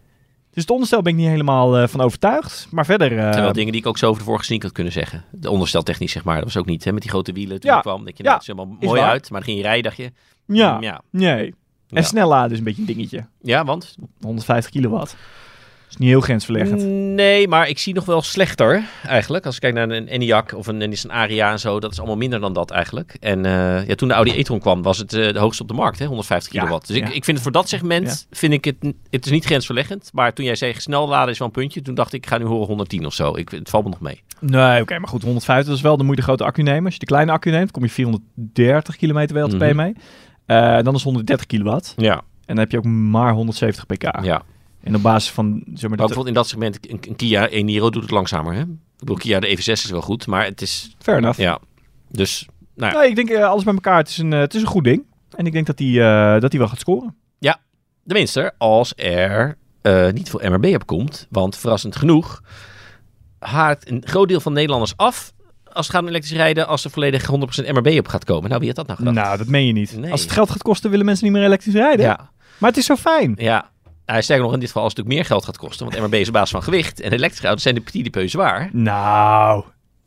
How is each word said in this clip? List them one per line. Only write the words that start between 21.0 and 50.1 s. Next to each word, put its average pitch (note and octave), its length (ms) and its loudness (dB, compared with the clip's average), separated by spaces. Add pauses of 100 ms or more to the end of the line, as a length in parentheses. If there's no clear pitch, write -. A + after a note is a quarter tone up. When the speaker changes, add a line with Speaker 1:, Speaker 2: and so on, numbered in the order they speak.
Speaker 2:
Ariya G#2+ 400 0
en G#2+ 80 -4
zo, G#2 200 -2
dat G#2+ 120 -8
is - 60 -12
allemaal G#2+ 200 -6
minder A#2+ 220 -4
dan G2 140 -4
dat F2 180 -2
eigenlijk. F2+ 480 -6
En, F#2+ 260 -2
eh, F#2 420 0
ja, G#2+ 80 0
toen C3 120 -2
de B2 60 2
Audi A2 260 4
e-tron B2+ 200 -2
kwam, F2+ 220 2
was F#2+ 160 2
het, G#2+ 160 -10
eh, A2 200 0
de G#2 60 -4
hoogste A2 220 0
op A2 60 -12
de A2 60 -8
markt, - 260 -2
hè, C#3 60 -4
honderdvijftig G#2+ 480 -4
Speaker 1:
Ja, G2 80 -4
Speaker 2:
kilowatt. E2+ 260 -4
Dus G2 80 -4
ik, B2 120 0
Speaker 1:
ja. - 60 -6
Speaker 2:
ik D3 100 -6
vind D#3 140 0
het B2+ 40 -6
voor C3+ 100 -4
dat F3+ 180 2
segment, E3+ 600 -4
Speaker 1:
Ja. - 80 -18
Speaker 2:
vind D#3 160 2
ik C#3+ 120 -2
het, C#3+ 100 -2 (100)
n-, C#3+ 120 -6 (120)
het B2+ 160 -4
is C#3 60 -2
niet D#3+ 140 2
grensverleggend. C#3 680 -4
Maar A#2+ 200 2
toen C#3 120 -6
jij A#2+ 100 0
zei, B2 220 -4
snel D3 300 -2
laden C3 260 2
is G#2+ 40 -8
wel B2 100 -4
een G#2+ 60 -8
puntje, C#3+ 280 -6
toen C3 140 -8
dacht B2 180 -2
ik, C3 100 -10
ik - 60 -14
ga A#2 80 0
nu A#2 80 -2
horen A2+ 220 0
honderdtien G2+ 380 -4
of C#2+ 80 -8
zo. D2+ 240 -2
Ik, E2 120 -8
het - 200 -14
valt G#2+ 140 2
me G#2+ 60 -4
nog F2 120 -10
mee. C#2+ 200 -12 (180)
Speaker 1:
Nee, C3 420 4
oké, - 180 -6
maar F#2 100 -10
goed, A#2 140 -6
honderdvijftig, B2+ 440 2
dat C#3+ 100 -2
is C3 60 -4
wel, D3+ 140 6
dan C3+ 80 2
moet C#3 100 2
je C3 60 -2
de A#2+ 60 0
grote C3 160 0
accu - 200 -2
nemen. D3 220 2
Als F#3 80 -2
je - 60 -12
de - 60 -10
kleine D3+ 260 2
accu - 200 0
neemt, F3 200 0
kom B2+ 120 -4
je A#2 60 0
vierhonderddertig A#2+ 1080 0
kilometer D3+ 400 0
W D3 100 0
L - 20 -2
T G2 100 0
P F#2 40 2
Speaker 2:
Mhm. B2 140 6
Speaker 1:
mee. E3 180 0 (520)
Eh, A#2 360 6
dan C3 140 2
is C3 80 -2
honderddertig B2 440 -2
kilowatt. G#2+ 500 -2
Speaker 2:
Ja. A2 180 4
Speaker 1:
En C#2 60 -10 (240)
dan - 120 -4
heb A2 140 0
je A#2+ 60 -2
ook A2+ 80 -2
maar A2+ 480 2
honderdzeventig A2 520 -2
pk. - 380 -6
Speaker 2:
Ja. E2+ 180 0 (420)
Speaker 1:
En A2 120 -2
op G#2 60 2
basis A2 300 4
van, A2 140 -2
zeg G#2+ 200 -2
maar, - 0 -
Speaker 2:
Maar - 240 -8
Speaker 1:
dat G#2+ 80 -4
Speaker 2:
bijvoorbeeld A#2 300 0
in A#2+ 60 -4
dat A#2 140 2
segment, A2 440 -8
een, G#2+ 80 -10 (100)
een G#2+ 60 -10
Kia A2 360 2
e-Niro G#2+ 380 2
doet A2+ 120 -4
het G#2 100 -8
langzamer, F2 420 -2
hè? G2+ 80 -4
Ik E3+ 60 -6 (300)
bedoel, - 180 -4
Kia F#2+ 240 0
de G2+ 120 -2
E F#2+ 40 2
V F2 60 -8
zes A2+ 220 -2
is - 80 -8
wel E2+ 100 -4
goed, F#2+ 260 -6